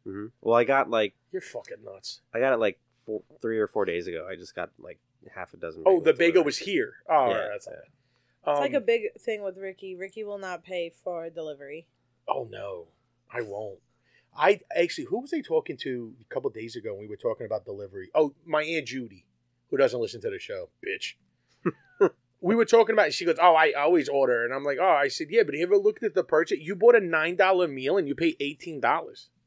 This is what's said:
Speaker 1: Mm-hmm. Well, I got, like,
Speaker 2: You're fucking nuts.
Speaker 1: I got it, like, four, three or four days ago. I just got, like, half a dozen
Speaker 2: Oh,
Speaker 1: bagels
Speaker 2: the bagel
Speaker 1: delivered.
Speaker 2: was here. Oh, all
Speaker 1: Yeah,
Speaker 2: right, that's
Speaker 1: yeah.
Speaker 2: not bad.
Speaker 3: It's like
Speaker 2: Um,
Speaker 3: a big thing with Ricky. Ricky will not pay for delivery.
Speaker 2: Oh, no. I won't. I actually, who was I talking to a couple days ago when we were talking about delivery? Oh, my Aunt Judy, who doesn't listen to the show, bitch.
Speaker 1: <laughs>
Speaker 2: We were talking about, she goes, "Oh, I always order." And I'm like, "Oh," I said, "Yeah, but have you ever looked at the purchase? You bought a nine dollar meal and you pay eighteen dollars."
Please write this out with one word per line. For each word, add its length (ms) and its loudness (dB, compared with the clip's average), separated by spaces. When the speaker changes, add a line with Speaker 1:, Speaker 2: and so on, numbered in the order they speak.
Speaker 1:
Mm-hmm. 200 -10
Well, 160 2
I 80 4
got, 260 2
like, 240 0
Speaker 2:
You're 100 -8
fucking 420 -16
nuts. 360 -18
Speaker 1:
I 60 -2
got 120 2
it, 60 2
like, 200 0
four, 160 -8
three 180 -2
or 100 0
four 160 -2
days 240 -2
ago. 220 -8
I 40 -10
just 220 -18
got, 220 -8
like, 200 -18
half 200 -14
a 20 -20
dozen 300 -12
Speaker 2:
Oh, 140 6
Speaker 1:
bagels 40 -4
Speaker 2:
the 80 8
bagel 200 2
Speaker 1:
delivered. 140 6
Speaker 2:
was 120 -2
here. 360 -2
Oh, 60 4
all 160 4
Speaker 1:
Yeah, 80 0
Speaker 2:
right, 140 -4
that's 140 -12
Speaker 1:
yeah. 80 -14
Speaker 2:
not 80 -18
bad. 80 -20
Speaker 3:
It's 140 2
like 140 0
Speaker 2:
Um, 20 0
Speaker 3:
a 40 0
big 220 0
thing 240 -6
with 140 -6
Ricky. 400 -12
Ricky 280 -12
will 140 -10
not 260 -10
pay 260 -6
for 280 -8
delivery. 560 -12
Speaker 2:
Oh, 220 -4
no. 380 -12
I 80 -6
won't. 380 -10
I 240 2
actually, 280 -2
who 160 -6
was 120 -12
I 80 -4
talking 380 -4
to 420 -10
a 120 -20
couple 180 -4
days 260 -12
ago 160 -8
when 100 -12
we 60 -14
were 80 -12
talking 300 -6
about 180 -6
delivery? 500 -14
Oh, 200 2
my 200 -2
Aunt 220 -4
Judy, 380 -12
who 60 -2
doesn't 240 2
listen 220 -6
to 80 -6
the 80 -8
show, 300 -12
bitch. 300 -8
Speaker 1:
<laughs> 100 6
Speaker 2:
We 140 0
were 120 4
talking 260 6
about, 220 4
she 100 -6
goes, 160 2
"Oh, 140 8
I 180 6
always 340 4
order." 380 2
And 80 -4
I'm 120 -6
like, 140 -2
"Oh," 80 0
I 220 4
said, 220 -8
"Yeah, 140 4
but 100 -4
have 60 -4
you 60 2
ever 120 6
looked 240 0
at 100 -2
the 100 2
purchase? 380 0
You 160 -8
bought 180 8
a 60 6
nine 360 0
dollar 300 4
meal 300 -2
and 100 0
you 80 -4
pay 240 0
eighteen 420 -8
dollars." 500 -2